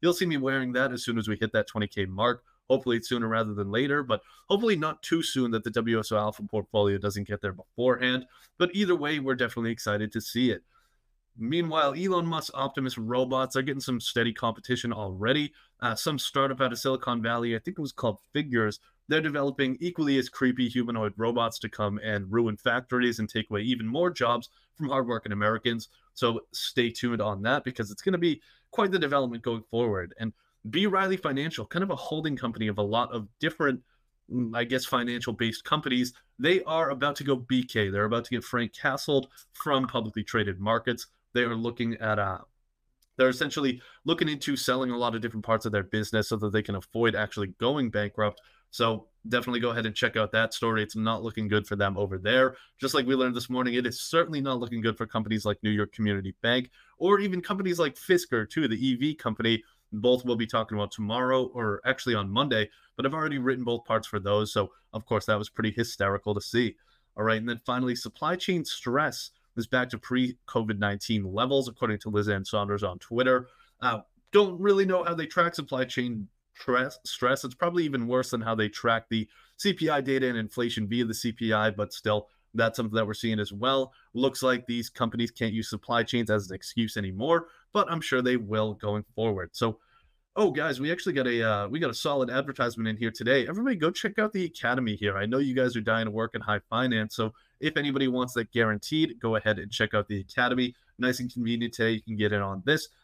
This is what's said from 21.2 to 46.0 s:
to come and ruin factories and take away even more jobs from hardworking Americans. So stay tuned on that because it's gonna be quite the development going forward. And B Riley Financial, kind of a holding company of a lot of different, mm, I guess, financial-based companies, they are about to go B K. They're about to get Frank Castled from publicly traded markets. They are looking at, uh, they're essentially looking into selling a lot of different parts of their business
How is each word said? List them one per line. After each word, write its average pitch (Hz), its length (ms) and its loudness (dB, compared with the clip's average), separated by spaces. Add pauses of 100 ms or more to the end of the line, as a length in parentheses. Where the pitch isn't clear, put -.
to - 80 -6
come 104 340 -2
and 101 300 -2
ruin 113 240 2
factories 123 640 0
and 110 80 -2
take 110 220 -4
away 104 140 -2
even 117 220 -2
more 151 240 0
jobs 117 400 0 (260)
from 151 120 -4
hardworking 120 460 -2
Americans. 110 560 0 (240)
So 117 260 0 (140)
stay - 360 -2
tuned 117 320 -2
on 101 200 -2
that 127 240 0
because 113 260 -6
it's 101 100 -14
gonna 190 160 2
be 170 240 0 (300)
quite 202 200 0
the 190 60 2
development 135 460 0
going 117 260 -2
forward. 107 480 -2
And 110 140 -4 (380)
B 180 180 2
Riley 190 300 2
Financial, 143 480 -4
kind - 180 -2
of 98 80 -2
a - 60 -4
holding 156 400 -2
company 113 300 -2
of 101 100 0
a 107 40 2
lot 110 300 2
of 110 160 -6 (140)
different, 147 400 2 (500)
mm, 117 240 -2
I 120 80 0
guess, 127 220 0
financial-based 120 800 -2
companies, 127 480 0 (260)
they 175 240 4
are 160 280 0
about 139 260 0
to 143 80 -8
go 135 100 2
B 127 260 2
K. 110 280 0
They're 101 160 2
about 117 180 0
to - 80 -14
get 123 140 -2
Frank 117 280 -2
Castled 139 540 0 (240)
from 135 340 0
publicly 113 380 -4
traded 98 380 -2
markets. 117 460 0 (260)
They 123 100 4
are 117 100 0
looking 117 420 -2
at, 107 220 -2
uh, 95 200 -2 (800)
they're 131 100 8
essentially 131 540 0 (240)
looking 165 240 2
into 143 260 0
selling 127 360 0
a 120 60 -2
lot 120 180 0
of 113 60 -4
different 113 240 -6
parts 110 200 2
of 107 80 0
their 101 100 2
business 107 460 0